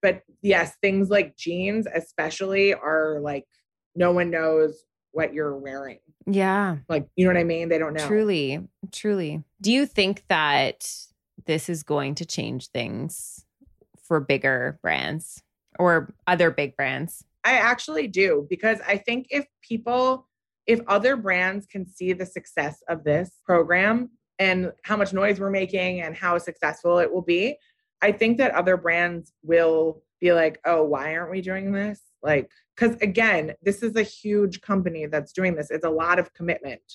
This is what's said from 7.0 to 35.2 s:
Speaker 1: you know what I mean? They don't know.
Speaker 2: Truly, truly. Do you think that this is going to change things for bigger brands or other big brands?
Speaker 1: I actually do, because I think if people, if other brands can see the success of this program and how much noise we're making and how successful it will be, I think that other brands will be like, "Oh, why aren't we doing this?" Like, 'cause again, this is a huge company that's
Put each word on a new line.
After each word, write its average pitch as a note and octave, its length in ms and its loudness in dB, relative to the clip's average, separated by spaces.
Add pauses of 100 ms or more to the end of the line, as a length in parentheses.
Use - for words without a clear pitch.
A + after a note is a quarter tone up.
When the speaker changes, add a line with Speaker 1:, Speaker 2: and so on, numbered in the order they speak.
Speaker 1:
you F#3 100 4
know F#3 80 4
what F3 60 4
I E3+ 40 2
mean? E3 240 -2
They E3 100 4
don't D#3 140 -2
know. D#3 140 -4
Speaker 2:
Truly, F3+ 600 0 (260)
truly. E3 500 -4 (180)
Do G3+ 120 0
you C4+ 140 2
think G3 420 0
that D3 600 0 (560)
this D#3+ 220 -2
is E3 140 -4
going D3 320 -2
to E3 100 -8
change B2+ 440 -8
things A#2 760 -8 (580)
for D#3+ 180 0
bigger C3+ 600 -2
brands D#2+ 640 -6 (360)
or E3+ 360 2 (120)
other E3+ 240 4
big C#3+ 260 -4
brands? C3+ 480 -6 (180)
Speaker 1:
I A#3+ 120 2
actually B3 520 0
do, F3+ 420 2
because A3 380 0
I G3+ 100 0
think A#3+ 340 -4
if C#4 160 -2 (140)
people, B3 680 -2 (380)
if A3+ 200 4
other G#3 300 2
brands F#3+ 500 -2
can F#3+ 200 -10
see F#3 260 -4
the F#3 120 -4
success D#3 640 -8
of D#3+ 160 -6
this D#3 400 -2
program F#3+ 680 2 (280)
and F#3 340 0 (100)
how G#3+ 140 -2
much G3+ 160 0
noise G3 260 2
we're G3 120 -2
making F#3 500 -2
and E3 160 -8
how F3 220 0
successful F3 600 0
it E3 140 2
will F3+ 100 -2
be, F#3 340 0 (460)
I G#3 100 4
think A3+ 260 2
that C4+ 160 2
other F3+ 220 4
brands E3+ 560 -2 (100)
will D#3+ 600 2 (180)
be F3 120 4
like, D#3+ 340 2
"Oh, E3 160 4
why D3+ 340 -2
aren't E3+ 140 -8
we F#3+ 100 -6
doing F#3+ 320 -6
this?" G3+ 280 -4 (220)
Like, C#3+ 280 0 (260)
'cause A#3 240 2
again, G3 600 2
this G3 200 -2
is A3 140 -2
a A3 60 2
huge G#3 580 0
company F3 460 -2
that's D3+ 260 -4